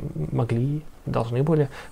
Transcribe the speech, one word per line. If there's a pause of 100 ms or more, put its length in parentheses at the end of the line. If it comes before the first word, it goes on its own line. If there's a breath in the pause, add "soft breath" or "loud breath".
(300)
могли, (220)
должны
были, (240 loud breath)